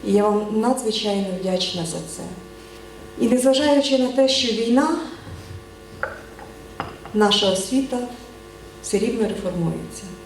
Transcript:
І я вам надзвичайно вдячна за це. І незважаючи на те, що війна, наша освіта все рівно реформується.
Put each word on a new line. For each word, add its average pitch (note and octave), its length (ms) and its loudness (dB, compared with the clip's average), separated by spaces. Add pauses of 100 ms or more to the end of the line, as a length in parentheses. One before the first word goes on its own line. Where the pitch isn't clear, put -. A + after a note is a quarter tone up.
І G3 60 2
я G3+ 100 6
вам G#3 240 4 (120)
надзвичайно G#3+ 680 0 (120)
вдячна F#3 460 -2
за E3+ 120 -6
це. - 260 -10 (960)
І A#3+ 80 4
незважаючи C4+ 720 6
на B3+ 100 4
те, C4 220 6
що A#3+ 240 2
війна, A#3 440 4 (2250)
наша G#3 380 4
освіта B3+ 480 0 (840)
все - 140 0
рівно A3 300 2
реформується. E3+ 760 -4 (220)